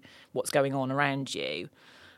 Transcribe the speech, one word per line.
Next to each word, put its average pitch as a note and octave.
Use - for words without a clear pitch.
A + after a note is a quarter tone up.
what's -
going C#3
on C3
around C#3
you. D2+